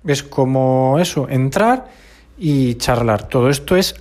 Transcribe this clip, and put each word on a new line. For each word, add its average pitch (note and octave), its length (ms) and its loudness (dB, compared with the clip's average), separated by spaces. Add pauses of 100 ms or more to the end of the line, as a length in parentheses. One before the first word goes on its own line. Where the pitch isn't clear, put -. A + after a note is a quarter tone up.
Es C#3+ 180 -2
como C3 760 0
eso, D3+ 300 -2
entrar G3 580 0 (500)
y C3+ 380 0
charlar. A#2 520 0
Todo B2+ 220 2
esto C#3+ 260 0
es F#3 260 0